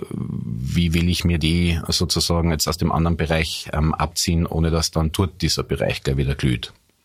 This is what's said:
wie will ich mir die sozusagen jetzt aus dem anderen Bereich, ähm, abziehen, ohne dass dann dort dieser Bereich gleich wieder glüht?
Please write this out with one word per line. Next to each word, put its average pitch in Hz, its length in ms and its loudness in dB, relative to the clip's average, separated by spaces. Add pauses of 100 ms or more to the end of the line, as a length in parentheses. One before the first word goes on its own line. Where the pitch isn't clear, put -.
wie 71 840 -2
will 85 140 2
ich 87 160 0
mir 85 140 2
die 85 500 2
sozusagen 85 640 0
jetzt 78 160 0
aus 78 100 -2
dem 80 140 0
anderen 82 240 2
Bereich, 80 580 -2
ähm, 78 200 2
abziehen, 85 540 0
ohne 82 240 0
dass 82 180 0
dann 80 220 0
dort - 320 -2
dieser - 200 0
Bereich - 400 -2
gleich 67 140 0
wieder 69 160 0
glüht? 64 400 -2 (320)